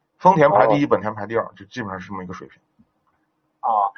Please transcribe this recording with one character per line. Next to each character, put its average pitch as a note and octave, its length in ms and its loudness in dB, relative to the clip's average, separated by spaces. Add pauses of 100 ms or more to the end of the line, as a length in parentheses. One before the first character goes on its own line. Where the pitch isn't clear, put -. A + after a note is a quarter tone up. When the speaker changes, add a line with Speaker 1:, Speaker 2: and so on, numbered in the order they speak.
(180)
Speaker 1:
丰 F#3 160 4
田 D3+ 160 4
排 G#3 160 4
第 - 140 2
一， - 40 2
Speaker 2:
哦。 - 60 -4
Speaker 1:
本 G2+ 100 2
田 G#2+ 140 -6
排 G#2 140 -10
第 A2+ 80 -4
二， A2 80 -2 (100)
就 G2 120 -20
基 B2+ 140 -12
本 G#2 100 -8
上 F#2+ 100 -10
是 F2+ 80 -18
这 G2 80 -12
么 F#2 80 -12
一 - 20 -14
个 F#2 80 -12
水 C#2 140 -18
平。 - 120 -20 (1000)
Speaker 2:
哦， G#2+ 260 0 (120)